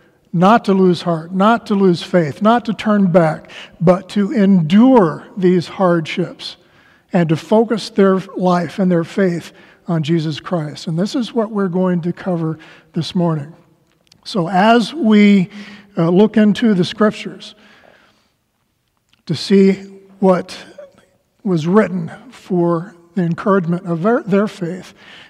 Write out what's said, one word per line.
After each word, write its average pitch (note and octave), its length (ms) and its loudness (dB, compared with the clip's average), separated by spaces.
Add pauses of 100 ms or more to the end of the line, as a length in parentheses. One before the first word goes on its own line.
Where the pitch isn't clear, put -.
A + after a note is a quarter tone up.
(320)
not G#3 340 4
to G3 80 2
lose F#3 260 2
heart, E3 320 -6
not G#3+ 340 0
to G#3+ 80 -2
lose F#3+ 280 2
faith, E3 400 -2
not A#3 240 2
to A3 80 -4
turn G#3 360 0
back, D#3+ 400 0 (300)
but F3+ 300 2
to G#3 220 -2
endure G3 1040 2
these F3+ 320 2
hardships - 920 -4 (520)
and E3+ 200 0
to D#3+ 60 0
focus A3 520 -2
their G3 300 2 (180)
life F3 420 -2
and F#3 140 2
their E3 120 0
faith F3 480 -4 (360)
on E3 140 -2
Jesus D#3 360 -2
Christ. D3+ 500 -8
And E3 100 -4
this G3+ 160 -4
is A#3+ 180 -6
what A3+ 180 -4
we're G3+ 180 -4
going F3+ 340 -2
to F3 100 -4
cover E3 460 -6 (340)
this - 220 -6
morning. D#3+ 400 -4 (720)
So F3 260 -6
as A3 420 0
we, G#3 560 4 (480)
uh, E3 140 0
look G#3 260 4
into G#3+ 380 2
the F3 100 0
scriptures - 680 -4 (1700)
to D#3+ 100 -6
see G3 380 4 (480)
what F#3 420 0 (840)
was E3+ 220 -2
written F3+ 460 0 (180)
for E3+ 640 -4 (200)
the F#3+ 80 -2
encouragement F3 640 -2
of E3+ 160 -4
their, A#3 200 0
their G3+ 260 0
faith, F3 440 -12 (380)